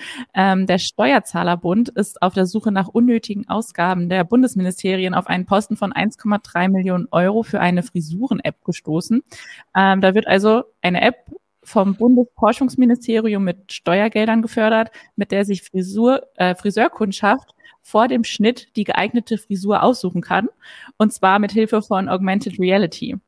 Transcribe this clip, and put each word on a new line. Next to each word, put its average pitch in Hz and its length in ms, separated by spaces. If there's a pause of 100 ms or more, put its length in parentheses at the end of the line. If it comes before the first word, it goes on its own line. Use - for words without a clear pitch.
(360)
Ähm, 190 320
der 180 100
Steuerzahlerbund 190 1120
ist - 320
auf 185 140
der 190 100
Suche 214 260
nach 190 180
unnötigen 226 600
Ausgaben 180 580
der 180 160
Bundesministerien 185 920
auf 180 100
einen 180 220
Posten 214 280
von 196 180
eins 196 260
Komma 208 180
drei 180 300
Millionen 185 420
Euro 190 320
für 214 180
eine 180 220
Frisuren-App 175 840
gestoßen. 175 600 (520)
Ähm, 190 260
da 190 120
wird 214 140
also 214 380 (180)
eine 180 180
App 247 140 (480)
vom 196 320
Bundesforschungsministerium 233 1500
mit 180 300
Steuergeldern 220 680
gefördert, 226 480 (240)
mit 202 160
der 196 140
sich 196 180
Frisur, 208 720
äh, 180 180
Friseurkundschaft 208 1000 (260)
vor 226 260
dem 240 180
Schnitt - 500
die 208 80
geeignete 214 560
Frisur 196 420
aussuchen 185 400
kann, 190 280 (480)
und 214 160
zwar 190 260
mit 202 120
Hilfe 214 300
von 190 280
Augmented 190 500
Reality. 190 580 (100)